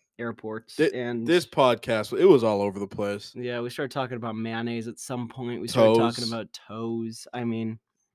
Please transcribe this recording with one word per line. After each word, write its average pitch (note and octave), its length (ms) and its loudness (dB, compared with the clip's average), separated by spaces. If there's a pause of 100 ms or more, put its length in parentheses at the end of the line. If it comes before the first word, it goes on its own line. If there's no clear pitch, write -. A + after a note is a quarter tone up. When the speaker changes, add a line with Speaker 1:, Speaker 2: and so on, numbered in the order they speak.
(180)
Speaker 1:
airports A2 560 -10
Speaker 2:
Thi-, D3+ 200 2
Speaker 1:
and A#2+ 300 -4
Speaker 2:
this E3 220 2
podcast, A#2+ 720 2
it E3+ 60 6
was D3+ 180 8
all G#2+ 180 2
over G2+ 200 -2
the G2+ 80 -4
place. G2+ 480 -6
Speaker 1:
Yeah, A#2+ 240 -6
we A#2+ 100 -6
started C#3 220 -6
talking B2+ 240 -4
about A2+ 180 -8
mayonnaise A#2 540 -4
at A2+ 100 -12
some B2 300 -8
point. A#2+ 320 -8
We A2+ 80 -6
started A2+ 280 8
talking A#2 280 2
Speaker 2:
Toes. A2+ 80 -6
Speaker 1:
about A2 200 -8
toes. A2+ 800 -8
I A#2+ 120 -6
mean A2+ 340 -4 (360)